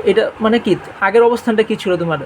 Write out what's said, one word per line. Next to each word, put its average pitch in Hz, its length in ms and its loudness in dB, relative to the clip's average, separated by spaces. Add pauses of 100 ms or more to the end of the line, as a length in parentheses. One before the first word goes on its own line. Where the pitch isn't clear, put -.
এটা 208 260 2 (100)
মানে 220 180 2
কি, 220 180 0 (240)
আগের 196 220 4
অবস্থানটা 233 400 2
কী 220 140 -4
ছিল 180 200 -2
তোমার 165 300 -2